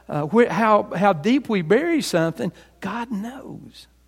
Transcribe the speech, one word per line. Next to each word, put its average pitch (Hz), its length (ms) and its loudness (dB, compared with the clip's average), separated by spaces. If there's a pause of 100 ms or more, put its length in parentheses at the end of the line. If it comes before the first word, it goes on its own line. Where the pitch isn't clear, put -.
uh, 151 180 -4
wh-, 226 220 4
how, 214 460 2
how 196 180 4
deep 220 360 0
we 202 140 0
bury 277 400 2
something, 165 500 -2 (280)
God 233 320 -8
knows. - 760 -12 (220)